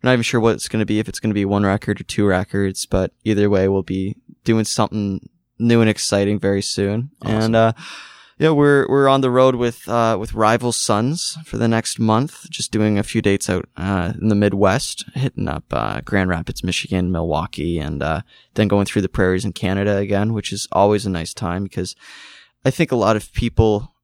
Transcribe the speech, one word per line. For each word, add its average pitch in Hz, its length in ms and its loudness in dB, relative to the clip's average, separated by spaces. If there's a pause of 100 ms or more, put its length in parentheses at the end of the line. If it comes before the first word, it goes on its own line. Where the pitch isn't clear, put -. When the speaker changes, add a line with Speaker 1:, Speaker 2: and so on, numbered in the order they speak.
Speaker 1:
we're 127 60 0
not 127 40 6
even 120 100 2
sure 117 180 0
what 113 140 4
it's - 140 -10
gonna 110 180 -2
be, 107 140 0
if 110 80 -4
it's - 100 -10
gonna 107 160 -2
be 101 100 0
one 101 220 2
record 101 340 -2
or - 40 -12
two - 200 -2
records, 95 640 -2
but 92 260 -2 (120)
either 104 260 2
way, 95 160 2
we'll 98 160 2
be 95 340 -6 (280)
doing 110 200 2
something 104 640 -4 (300)
new 117 220 4
and 110 100 4
exciting 101 480 0
very 98 240 0
soon. 104 480 -4 (120)
Speaker 2:
Awesome. 107 180 -2
Speaker 1:
And, 113 160 2
uh, 113 160 4 (640)
yeah, 156 120 4
we're, 143 400 4
we're 139 180 4
on 135 140 4
the 131 80 2
road 127 240 6
with, 120 340 -4
uh, 113 320 2
with 104 140 -8
Rival 113 360 2
Sons 120 760 -2
for - 100 -8
the 113 120 0
next 113 300 -2
month, 113 520 0
just - 200 -8
doing 107 280 2
a 98 40 0
few 110 200 -2
dates 98 260 0
out, 92 180 -2 (120)
uh, 92 420 -2
in 107 80 0
the 107 60 4
Midwest, 101 800 0
hitting - 340 -4
up, - 220 -8
uh, 53 320 -4
Grand 95 260 0
Rapids, 85 340 -4
Michigan, 90 480 -2
Milwaukee, 82 680 -2
and, 73 240 -4
uh, 78 180 -2 (320)
then 107 160 2
going 101 160 2
through 104 160 -2
the 95 80 -2
prairies 92 380 0
in 95 80 -6
Canada 98 420 -2
again, 101 380 0
which 104 180 -6
is 101 180 -8
always 104 360 2
a 98 40 -2
nice 82 220 -4
time 92 320 -6
because 92 320 -8 (680)
I 135 80 2
think - 220 -2
a 131 40 0
lot 110 200 4
of - 160 -8
people 110 720 0